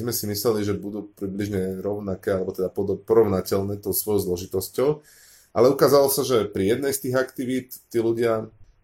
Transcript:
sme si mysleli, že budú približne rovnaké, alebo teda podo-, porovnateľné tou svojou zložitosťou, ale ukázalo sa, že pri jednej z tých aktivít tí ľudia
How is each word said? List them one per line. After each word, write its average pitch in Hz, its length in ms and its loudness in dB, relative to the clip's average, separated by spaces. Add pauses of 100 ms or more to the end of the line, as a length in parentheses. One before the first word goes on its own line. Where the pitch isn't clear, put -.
sme 117 80 -4
si - 100 -6
mysleli, 104 400 0
že 101 80 0
budú 101 400 -8
približne 95 680 -4
rovnaké, 101 480 -4
alebo 92 240 -2
teda 92 160 -2
podo-, 98 260 -2
porovnateľné 101 800 2
tou 101 140 -6
svojou 101 400 0
zložitosťou, 98 720 -2 (500)
ale 123 160 6
ukázalo 139 400 6
sa, 135 160 -2
že 113 220 2
pri 101 260 2
jednej 139 160 0
z 135 160 -6
tých 127 80 -2
aktivít 127 540 -4 (240)
tí 113 100 0
ľudia 113 480 0 (340)